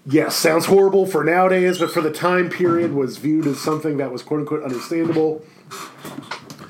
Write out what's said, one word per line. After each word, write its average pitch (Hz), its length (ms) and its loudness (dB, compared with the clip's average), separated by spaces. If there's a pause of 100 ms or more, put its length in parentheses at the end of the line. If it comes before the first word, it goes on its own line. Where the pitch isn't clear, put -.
yes, 151 280 0
sounds 160 320 2
horrible 196 380 6
for 156 180 -2
nowadays, 185 560 2
but 165 120 0
for 170 100 0
the 156 100 0
time 175 380 0
period 170 440 0
was 135 240 -2
viewed 156 280 0
as 135 140 -2
something 151 380 -2
that 135 140 -4
was, 123 100 -10
quote 151 200 -4
unquote, 147 220 -4
understandable. 156 800 -2 (1300)